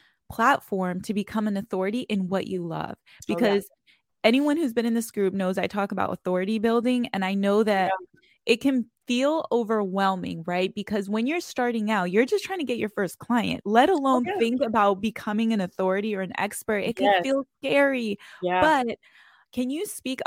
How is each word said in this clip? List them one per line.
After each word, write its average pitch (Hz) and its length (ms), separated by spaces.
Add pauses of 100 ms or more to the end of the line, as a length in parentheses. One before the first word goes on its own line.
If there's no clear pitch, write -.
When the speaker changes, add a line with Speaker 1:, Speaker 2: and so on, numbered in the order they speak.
(300)
Speaker 1:
platform 190 720
to 208 120
become 214 340
an 202 100
authority 196 440
in 190 280
what 185 180
you 180 180
love, 156 300
Speaker 2:
Oh, - 100 (220)
yeah. 214 80
Speaker 1:
because 202 340 (540)
anyone 285 340
who's 285 160
been 233 120
in 233 80
this 226 180
group 196 220
knows 190 240
I 190 100
talk 202 240
about 190 220
authority 185 460
building. 233 520
And 190 140
I 190 80
know 202 300
that 196 280
Speaker 2:
Yeah. - 300 (240)
Speaker 1:
it 233 160
can 262 240 (220)
feel 277 440
overwhelming, 190 920
right? 180 280
Because 202 360
when 226 180
you're 330 140
starting 226 500
out, 180 200
you're 220 140
just 392 200
trying 381 140
to 302 60
get 240 120
your 220 120
first 196 300
client, 214 460
let 233 240
Speaker 2:
Oh, 381 60
Speaker 1:
alone 269 300
Speaker 2:
yeah. 392 120
Speaker 1:
think 240 240
about 208 400
becoming 220 520
an 214 60
authority 190 560
or 190 60
an 185 160
expert. 208 400
It 202 180
can 254 120
Speaker 2:
Yes. 190 160
Speaker 1:
feel 269 200 (160)
scary, 269 580 (240)
Speaker 2:
Yeah. 180 200
Speaker 1:
but 262 360 (540)
can 254 180
you 320 160
speak - 400